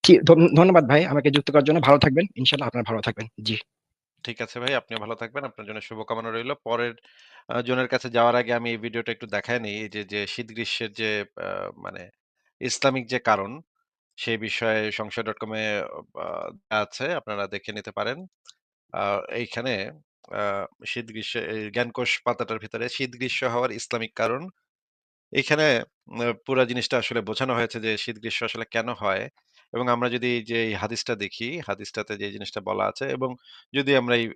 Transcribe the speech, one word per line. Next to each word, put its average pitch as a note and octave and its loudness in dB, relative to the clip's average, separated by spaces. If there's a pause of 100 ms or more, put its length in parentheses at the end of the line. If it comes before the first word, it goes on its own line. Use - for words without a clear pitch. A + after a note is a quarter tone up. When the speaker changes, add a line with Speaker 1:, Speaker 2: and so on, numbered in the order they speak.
Speaker 1:
ঠিক, E3+ 10
ধন-, D#3+ 10
ধন্যবাদ E3+ 8
ভাই D3 6
আমাকে C#3+ 2
যুক্ত C#3+ 2
করার D3 8
জন্য। D#3 4
ভালো C#3 8
থাকবেন। D3+ 4 (100)
ইনশাআল্লাহ C3 4
আপনারা A#2+ -2
ভালো A2+ -2
থাকবেন। A2 -4 (160)
জি। A2 -2 (680)
Speaker 2:
ঠিক A#2 -8
আছে A#2+ -6
ভাই, C3 0
আপনিও A2+ -4
ভালো A2 -6
থাকবেন। A#2 -10
আপনার G#2+ -14
জন্য G#2+ -10
শুভকামনা A2+ -8
রইল। A#2+ -6 (100)
পরের, A#2 -2 (540)
আ, A#2+ -2
জনের B2+ 0
কাছে B2+ -2
যাওয়ার A#2+ 4
আগে A#2+ 2
আমি A#2 -2
এই A#2 -4
ভিডিওটা A#2 -6
একটু A2+ -8
দেখায় G#2 -2
নেই। G#2+ -6
এই G#2 -8
যে, G#2 -8
যে G2 -6
শীত A2+ -10
গ্রীষ্মের A2 -6
যে, G#2+ -4 (100)
আ, F#2+ -6
মানে F#2 -14 (500)
ইসলামিক C3 0
যে B2 -2
কারণ, G#2+ 0 (560)
সেই A2+ -2
বিষয়ে A2 -2
সংশয় A2 -6
ডট G#2+ -6
কম A2 -8
এ, G#2+ -2
আ, - -4 (680)
দেয়া G#2+ -2
আছে, C3+ -4
আপনারা G#2 -6
দেখে G2+ -10
নিতে G#2 -10
পারেন। B2 -6 (680)
আ, G2+ -2
এইখানে, A#2+ -6 (400)
আ, G2+ -4 (200)
শীত A#2 -6
গ্রীষ্মে A2 -8
এই G#2+ -6
জ্ঞানকোষ A#2+ -2
পাতাটার A#2 -2
ভিতরে A2+ -6
শীত B2+ -6
গ্রীষ্ম B2+ -2
হওয়ার A#2+ 0
ইসলামিক A2+ -6
কারণ। B2 -2 (840)
এখানে, D3 2 (400)
আ, A#2 0 (120)
পুরা C3 4
জিনিসটা B2 -2
আসলে A#2 -2
বোঝানো A2+ -2
হয়েছে A#2 -2
যে A2 -4
শীত A2 -8
গ্রীষ্ম A2+ -6
আসলে A2+ -6
কেন A2+ -2
হয় G#2 -2 (440)
এবং A#2+ -2
আমরা A#2+ 2
যদি A#2+ -2
যে A2+ -2
এই A2 -2
হাদিসটা G#2+ -4
দেখি, A#2 -8
হাদিসটাতে G#2 -8
যে G2+ -8
জিনিসটা G2+ -10
বলা G2+ -2
আছে G#2 -4
এবং C3 -4 (380)
যদি C#3 2
আমরা A#2+ 4
এই A2+ 0